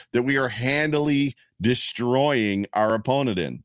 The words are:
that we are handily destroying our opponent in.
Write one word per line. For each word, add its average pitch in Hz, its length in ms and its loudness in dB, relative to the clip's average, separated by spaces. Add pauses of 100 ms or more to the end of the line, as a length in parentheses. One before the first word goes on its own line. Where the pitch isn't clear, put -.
(120)
that 123 120 2
we 139 120 0
are 135 120 0
handily 143 840 0 (280)
destroying 120 1120 0
our 107 180 2
opponent 120 460 0
in. 65 260 -4